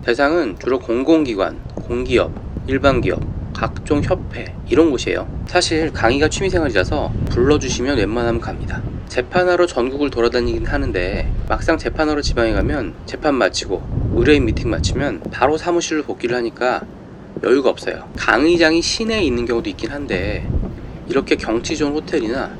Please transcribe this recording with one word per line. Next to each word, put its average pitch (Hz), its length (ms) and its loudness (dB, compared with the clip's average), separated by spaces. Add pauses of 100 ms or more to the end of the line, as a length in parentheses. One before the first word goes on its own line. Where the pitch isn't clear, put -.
대상은 139 520 2
주로 - 220 0
공공기관, 131 800 0 (160)
공기업, 120 560 0 (360)
일반 135 340 2
기업, - 180 0 (340)
각종 - 520 -2
협회 117 500 -4 (140)
이런 151 200 6
곳이에요. 101 380 -2 (200)
사실 160 440 0
강의가 143 380 2
취미생활이라서 151 840 0 (180)
불러주시면 131 680 2
웬만하면 113 420 0
갑니다. - 420 -6 (280)
재판하러 175 560 2
전국을 135 440 0
돌아다니긴 117 560 2
하는데 95 640 0 (200)
막상 160 280 2
재판하러 151 440 0
지방에 117 320 2
가면 113 400 0 (120)
재판 - 300 0
마치고 - 800 0
의뢰인 131 300 6
미팅 - 240 0
마치면 110 600 -2
바로 143 280 2
사무실로 160 460 0
복귀를 117 340 -2
하니까 117 460 -2 (600)
여유가 120 260 4
없어요. - 460 -6
강의장이 160 680 4
시내에 220 420 0
있는 120 220 0
경우도 117 260 -2
있긴 113 200 -8
한데 107 560 -4 (600)
이렇게 - 280 2
경치 120 420 -2
좋은 147 140 0
호텔이나 135 680 -2